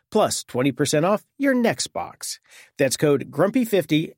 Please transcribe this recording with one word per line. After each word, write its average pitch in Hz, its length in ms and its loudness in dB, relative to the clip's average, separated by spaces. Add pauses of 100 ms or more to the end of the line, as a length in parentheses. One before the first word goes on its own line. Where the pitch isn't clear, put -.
plus 180 360 0
twenty 131 260 -2
percent 147 340 0
off 202 220 0 (100)
your 277 160 2
next 233 400 -2
box. - 460 -10 (400)
That's 135 180 0
code 143 320 2
grumpy 202 360 0
fifty 165 520 0